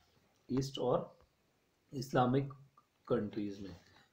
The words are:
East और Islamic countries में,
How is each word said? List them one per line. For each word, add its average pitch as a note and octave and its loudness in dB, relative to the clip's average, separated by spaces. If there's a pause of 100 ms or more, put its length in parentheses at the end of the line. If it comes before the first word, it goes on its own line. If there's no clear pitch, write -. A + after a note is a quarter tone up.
(600)
East C3+ -4
और D3 0 (720)
Islamic C3+ 2 (540)
countries G#2 0
में, F#2 -10 (380)